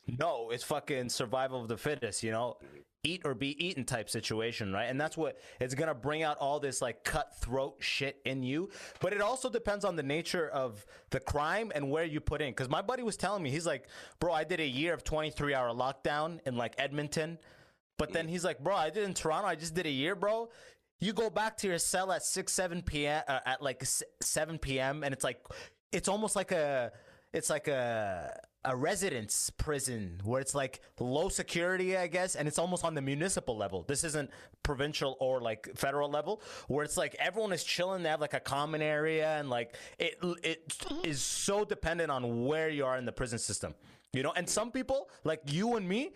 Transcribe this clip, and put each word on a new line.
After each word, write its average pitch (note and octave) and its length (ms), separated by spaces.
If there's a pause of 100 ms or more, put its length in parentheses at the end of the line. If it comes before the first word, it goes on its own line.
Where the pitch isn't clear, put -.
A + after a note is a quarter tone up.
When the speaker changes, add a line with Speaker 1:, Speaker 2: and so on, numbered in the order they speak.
Speaker 1:
No, B2+ 420
it's A#2+ 140
fucking C3+ 460
survival C3 520
of A2+ 60
the A2 100
fittest, C3 460
you A2 80
know? A2+ 260 (460)
Eat F3 220
or C#3 80
be C#3+ 320
eaten F3 180
type A2+ 280
situation, A2 600
right? G2 140
And C3 160
that's D#3+ 160
what, D#3 220 (200)
it's B2+ 140
gonna D#3 220
bring C#3+ 260
out D3+ 160
all C#3+ 220
this, C3+ 240
like, A#2+ 200
cutthroat C3+ 760
shit - 460
in C3 180
you. D3 260 (300)
But F#3 140
it G3+ 80
also B3+ 280
depends G#3 360
on F#3 100
the D#3 80
nature E3 460
of B2 360 (240)
the C3+ 100
crime E3+ 540
and C#3+ 160
where D#3 160
you D3+ 160
put D3+ 220
in. B2+ 100
'Cause B2+ 160
my E3 140
buddy B3 180
was A3+ 160
telling F#3+ 240
me, D3 80
he's E3+ 160
like, D3 220 (320)
"Bro, E3+ 140
I D#3 100
did D#3+ 160
a D#3 80
year C#3+ 260
of C#3 100
twenty-three D3 520
hour B2 140
lockdown D3 760
in, B2+ 120
like, A#2 200
Edmonton." D3 600 (580)
But - 160
then E3 140
Speaker 2:
Mm. D#3+ 40
Speaker 1:
he's F3 120
like, D#3 160
"Bro, F3+ 160
I D#3+ 160
did G#3 120
in F#3+ 120
Toronto. E3 320
I F3 80
just D#3+ 180
did E3 140
a D3 40
year, C#3 220
bro." G#3+ 360 (500)
You G3+ 140
go A3 180
back G#3+ 260
to G3+ 100
your E3+ 120
cell F#3 320
at D#3+ 120
six, - 300
seven F3+ 300
P C#3+ 240
M, D3+ 200
uh, C3+ 200
at, C3 160
like, C3 180
s-, - 220 (180)
seven D#3 380
P C3+ 200
M, C#3+ 240
and C#3 80
it's C3+ 120
like, B2+ 200 (480)
it's - 160
almost G#3 280
like F#3+ 160
a, C#3+ 400 (420)
it's D#3 160
like D3+ 180
a, A2 720 (240)
a C3 120
residence D#3 720
prison A2+ 760
where A#2+ 180
it's, C3 120
like, C3+ 260 (200)
low C3+ 280
security, F#3 720
I F3+ 80
guess, F3+ 300
and D3 120
it's D3+ 120
almost F3 260
on E3 80
the D3 80
municipal C#3 560
level. G2 240
This C#3 220
isn't D3+ 260 (320)
provincial C#3+ 580
or, C3 220
like, A2+ 340
federal C#3+ 360
level, D3+ 280 (280)
where D3 180
it's D3 120
like D3+ 200
everyone G3 340
is E3+ 120
chilling. F#3 400
They D#3+ 60
have, D3+ 120
like, D3 140
a C3 40
common D3+ 440
area, D#3 560
and, C#3+ 100
like, A#2+ 260 (220)
it, E3+ 220 (240)
it D#3+ 260
Speaker 2:
Mm-hmm. - 340
Speaker 1:
is D3 200
so G3+ 420
dependent E3 460
on A#2+ 340
where D#3+ 240
you C#3+ 160
are B2+ 140
in B2 60
the A#2 60
prison A#2 280
system, F2+ 340 (400)
you C3 80
know. D3 120
And F3 140
some A3 240
people, C4 380 (140)
like D#3 240
you G#3 300
and F#3 120
me, B3+ 260